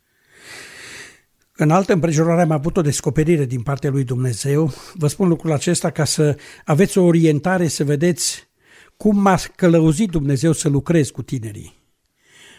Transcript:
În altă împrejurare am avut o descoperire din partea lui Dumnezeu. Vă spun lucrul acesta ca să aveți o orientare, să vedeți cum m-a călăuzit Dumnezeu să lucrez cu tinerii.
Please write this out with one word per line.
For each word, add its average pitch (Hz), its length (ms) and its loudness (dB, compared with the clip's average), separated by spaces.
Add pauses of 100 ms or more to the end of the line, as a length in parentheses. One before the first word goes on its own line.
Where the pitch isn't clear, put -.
(1500)
În 151 180 0
altă 190 220 2
împrejurare 165 500 2
am 160 80 2
avut 156 260 -2
o 180 60 0
descoperire 151 640 0
din 123 180 -6
partea 139 280 -4
lui 135 140 -2
Dumnezeu. 127 680 -2 (220)
Vă 151 120 -4
spun 180 220 0
lucrul 160 240 0
acesta 165 380 -2
ca 151 140 -2
să 147 320 0 (280)
aveți 165 340 2
o 180 60 4
orientare, 165 640 2
să - 160 -4
vedeți 147 640 -2 (480)
cum 208 220 2
m-a 196 200 4 (180)
călăuzit 165 540 2
Dumnezeu 143 420 0
să 156 160 -2
lucrez 143 400 0
cu - 140 -12
tinerii. 110 600 -12 (760)